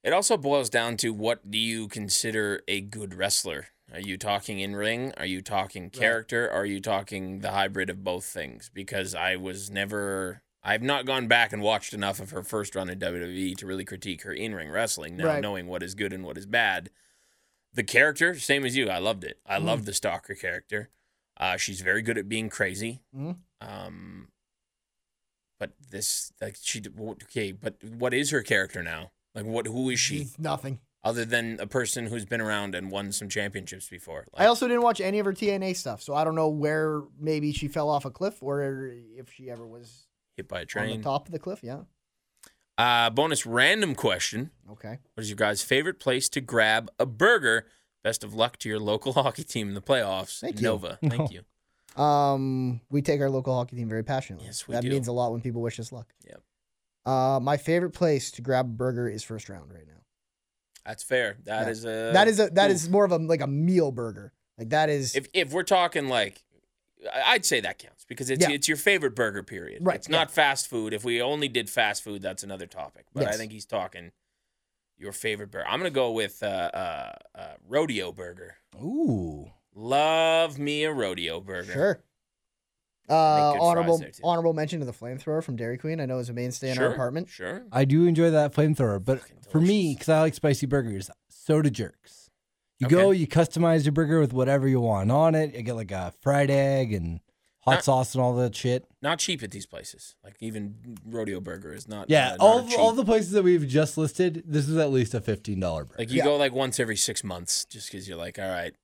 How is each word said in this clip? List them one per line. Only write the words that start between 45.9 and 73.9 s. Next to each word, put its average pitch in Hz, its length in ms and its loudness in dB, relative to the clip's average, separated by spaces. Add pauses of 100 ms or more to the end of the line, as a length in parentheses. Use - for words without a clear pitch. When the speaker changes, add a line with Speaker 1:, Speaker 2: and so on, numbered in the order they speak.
Speaker 1:
place 135 300 0
to 147 100 -4
grab 113 580 2
a 131 80 2
burger? 127 600 2 (360)
Best 110 220 -4
of 104 100 -14
luck 113 240 0
to - 100 -8
your 107 120 -2
local 107 320 -2
<laughs> - 20 -4
hockey 139 300 0
team 107 240 -6
in 98 60 -8
the 98 80 -8
playoffs. 98 580 -2
Speaker 2:
Thank - 160 -8
you. 107 60 -2
Speaker 1:
Nova. 107 400 -2
Thank 131 180 0
Speaker 3:
Oh. 147 100 0
Speaker 1:
you. - 720 -8
Speaker 2:
Um, 135 760 2 (100)
we 143 100 2
take 143 200 2
our 135 100 2
local 131 240 -2
hockey 123 220 -4
team 117 120 -6
very 110 160 -4
passionately. 120 420 -6
Speaker 1:
Yes, - 200 -10
we - 80 -8
Speaker 2:
That 120 80 0
Speaker 1:
do. 127 80 0
Speaker 2:
means 135 180 0
a 123 40 -4
lot 120 200 0
when 117 80 -4
people 117 220 -4
wish 117 180 -4
us 113 120 -12
luck. 117 200 -16 (140)
Speaker 1:
Yep. - 160 -20 (640)
Speaker 2:
Uh, 131 340 4
my 139 160 2
favorite 170 340 2
place 156 420 2
to - 100 -14
grab 127 240 2
a - 20 -6
burger 120 400 -2
is 107 140 -6
First 110 260 -12
Round 85 240 -16
right 80 140 -20
now. 76 60 -20 (920)
Speaker 1:
That's - 180 -10
fair. 117 420 0
That 110 220 0
Speaker 2:
Yeah. 113 40 -2
Speaker 1:
is 113 140 -6
a 113 280 -4
Speaker 2:
That 202 160 4
is 214 100 2
a, 214 120 4
that 196 200 6
Speaker 1:
ooh. 196 40 4
Speaker 2:
is 165 140 -4
more 202 160 6
of 180 80 2
a, 170 40 2
like, 160 240 0
a 139 60 -2
meal 156 460 2
burger. 110 400 -8 (260)
Like, 113 120 -10
that 156 200 4
is 139 260 -2
Speaker 1:
If, 135 160 -2
if 165 200 0
we're 180 100 0
talking, 175 460 2
like, 107 360 0 (680)
I, 139 200 4
I'd 233 120 2
say 127 160 2
that 92 180 -6
counts - 260 -20
because 127 260 -8
it's, 135 180 4
Speaker 2:
Yeah. 143 60 2
Speaker 1:
it's 143 140 0
your 156 80 0
favorite 151 380 2
burger, 104 280 -2
period. 98 420 -12
Speaker 2:
Right, 180 120 2
Speaker 1:
It's - 120 -14
not 160 200 2
Speaker 2:
yeah. - 60 -16
Speaker 1:
fast 139 340 4
food. 110 260 -2
If 107 100 -6
we 120 180 0
only 143 260 -2
did 117 220 -2
fast 107 320 2
food, 101 200 -10
that's 95 200 -6
another 95 240 -12
topic. - 460 -14
But 135 120 0
I 104 60 0
Speaker 2:
Yes. 110 80 -2
Speaker 1:
think 110 140 -8
he's 107 140 -16
talking 90 460 -6 (840)